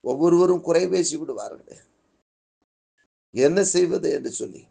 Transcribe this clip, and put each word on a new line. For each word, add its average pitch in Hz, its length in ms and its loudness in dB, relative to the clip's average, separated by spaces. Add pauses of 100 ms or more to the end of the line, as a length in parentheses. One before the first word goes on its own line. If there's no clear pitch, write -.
ஒவ்வொருவரும் 170 600 2
குறை 170 220 2
பேசி 180 280 0
விடுவார்கள். 113 680 -12 (1500)
என்ன 147 300 2
செய்வது 175 460 0
என்று 147 200 -6
சொல்லி - 400 -12